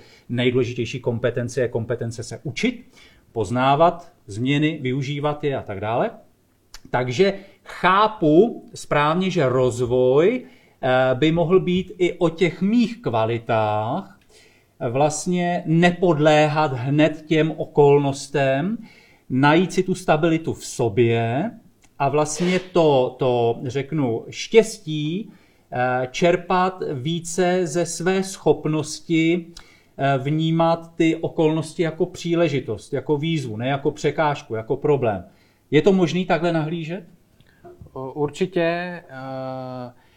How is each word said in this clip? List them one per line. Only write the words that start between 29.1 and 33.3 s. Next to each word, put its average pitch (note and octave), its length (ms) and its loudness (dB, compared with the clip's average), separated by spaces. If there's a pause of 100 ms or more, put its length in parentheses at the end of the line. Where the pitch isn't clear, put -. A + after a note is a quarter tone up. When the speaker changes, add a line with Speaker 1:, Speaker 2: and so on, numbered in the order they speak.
Speaker 1:
eh, C#3 200 2
vnímat D#3+ 800 0
ty E3 200 2
okolnosti D#3+ 680 -2
jako D#3+ 220 -2
příležitost, D3 880 -2
jako C#3+ 240 -2
výzvu, C#3 400 -2